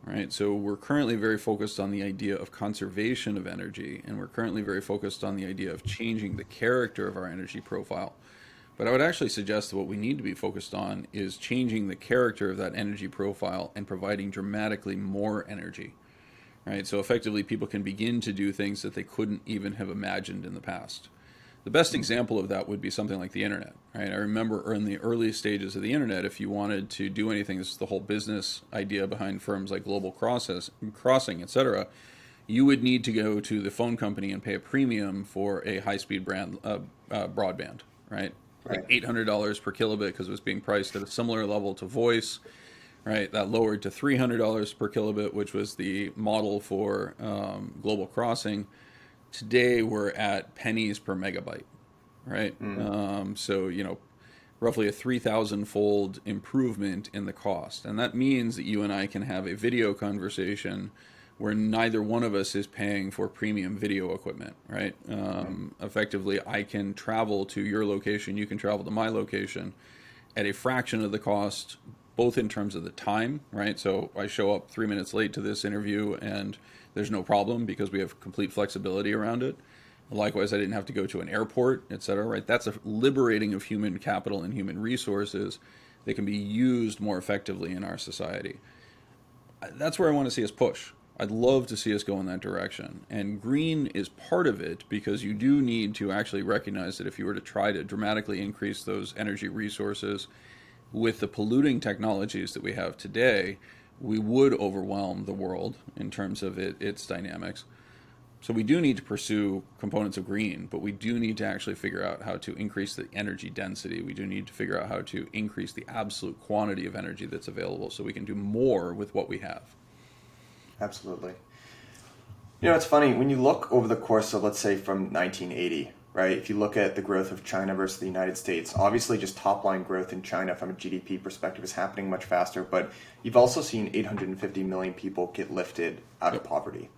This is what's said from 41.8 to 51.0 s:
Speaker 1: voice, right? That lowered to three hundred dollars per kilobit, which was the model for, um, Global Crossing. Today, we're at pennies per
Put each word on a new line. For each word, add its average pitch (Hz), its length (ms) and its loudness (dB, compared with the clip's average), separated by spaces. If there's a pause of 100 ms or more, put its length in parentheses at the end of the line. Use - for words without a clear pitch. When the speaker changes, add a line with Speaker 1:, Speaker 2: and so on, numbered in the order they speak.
Speaker 1:
voice, 117 540 2 (680)
right? 107 260 0
That 101 180 0
lowered 110 340 4
to 98 80 -2
three 143 260 2
hundred 120 200 4
dollars 110 360 2
per 107 160 -2
kilobit, 104 440 0
which 101 200 -2
was 104 220 -2
the 98 400 -2
model 107 440 2
for, 101 600 -2
um, 101 600 -4
Global 101 240 2
Crossing. 110 600 0 (640)
Today, 120 520 6
we're 104 280 2
at 101 440 0
pennies 110 420 0
per - 160 -4